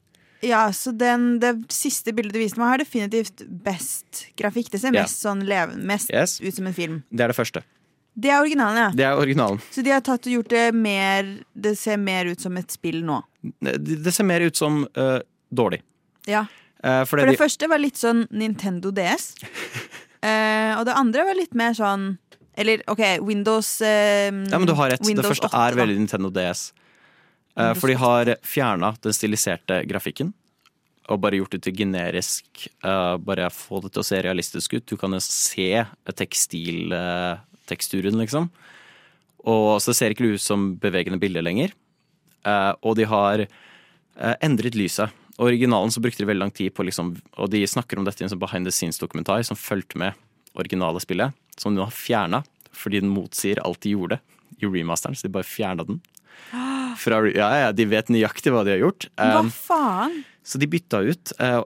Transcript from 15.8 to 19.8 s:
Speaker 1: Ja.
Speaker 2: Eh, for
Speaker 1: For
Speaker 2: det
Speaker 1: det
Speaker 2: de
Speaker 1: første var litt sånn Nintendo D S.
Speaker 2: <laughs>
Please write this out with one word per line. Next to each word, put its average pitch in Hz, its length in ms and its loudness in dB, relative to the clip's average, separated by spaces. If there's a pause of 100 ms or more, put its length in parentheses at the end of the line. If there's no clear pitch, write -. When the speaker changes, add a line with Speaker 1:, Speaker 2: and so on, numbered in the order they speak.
Speaker 1:
Ja. 208 200 0 (380)
Speaker 2:
Eh, 131 200 4
for - 20 -6
Speaker 1:
For 151 120 -2
Speaker 2:
det 143 120 6
Speaker 1:
det 131 80 6
Speaker 2:
de 311 60 2
Speaker 1:
første 311 260 0
var 311 80 4
litt 285 220 0
sånn 233 300 2
Nintendo 202 600 -4
D 202 120 -2
S. 208 400 -2
Speaker 2:
<laughs> - 20 -16 (800)